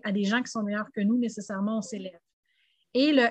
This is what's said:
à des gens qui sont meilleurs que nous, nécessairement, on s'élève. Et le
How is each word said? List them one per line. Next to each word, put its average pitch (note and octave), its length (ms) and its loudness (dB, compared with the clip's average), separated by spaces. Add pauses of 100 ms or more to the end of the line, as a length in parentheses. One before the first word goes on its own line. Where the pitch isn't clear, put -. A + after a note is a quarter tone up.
à G#3 80 -4
des G3+ 120 0
gens A3+ 180 2
qui - 80 -8
sont A3 120 -6
meilleurs G#3 300 -4
que G#3 100 -4
nous, A3 160 2
nécessairement, G#3+ 600 -4
on G#3 40 -4
s'élève. F#3+ 360 -10 (760)
Et C#4+ 180 4
le B3 180 6